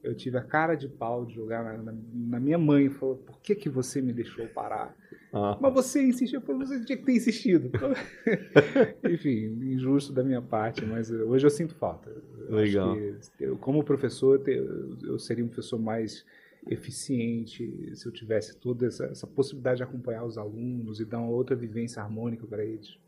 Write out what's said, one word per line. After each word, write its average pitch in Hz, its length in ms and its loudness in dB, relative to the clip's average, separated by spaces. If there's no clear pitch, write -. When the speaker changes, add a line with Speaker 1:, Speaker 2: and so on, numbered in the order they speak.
Speaker 1:
eu 127 140 -4
tive 127 220 -4
a 120 40 0
cara 160 340 2
de 139 120 -6
pau 120 380 -4
de 110 100 -12
jogar 113 260 -4
na, 113 300 -8
na, - 20 -10
na 120 260 -2
minha 143 180 4
mãe 147 280 8
e 131 40 4
falou, 131 280 -2
"Por - 240 -20
que 208 120 2
que 202 140 -2
você 127 340 -2
me 123 120 0
deixou 113 340 -6
parar?" 113 480 -6
Speaker 2:
Ah. - 280 2
Speaker 1:
"Mas 269 120 6
você 262 280 4
insistiu", 247 380 2
eu - 60 -12
falei, 269 200 -2
"Você 262 200 -6
tinha 262 120 -4
que - 60 -10
ter 262 140 4
insistido." 180 520 4
<laughs> - 1300 2
Enfim, 117 560 0
injusto 135 400 2
da 127 100 2
minha 131 180 2
parte, 113 440 -2
mas, 113 260 -2
eh, 117 120 -2
hoje 131 220 6
eu 147 40 12
sinto 151 260 -2
falta. - 340 -4
Eu - 360 -16
acho 113 100 -4
Speaker 2:
Legal. 101 400 4
Speaker 1:
que 101 480 -8
eu, 67 140 -2
como 143 260 2
professor, 135 560 4
te-, 135 160 -2
eu, 123 480 -6
eu - 160 -4
seria 117 240 -4
um 117 60 -2
professor 117 280 -8
mais 110 480 -4
eficiente - 1200 -4
se - 140 -12
eu 117 60 -8
tivesse 107 440 -2
toda 123 300 -2
essa, - 200 -4
essa - 200 -10
possibilidade 131 500 0
de 123 60 -4
acompanhar 120 400 -6
os 113 140 -6
alunos 110 640 -8
e 110 40 -4
dar 113 140 -6
uma 117 100 -4
outra 127 280 0
vivência 117 440 -6
harmônica 110 460 -6
pra 107 160 -6
eles. 110 340 -10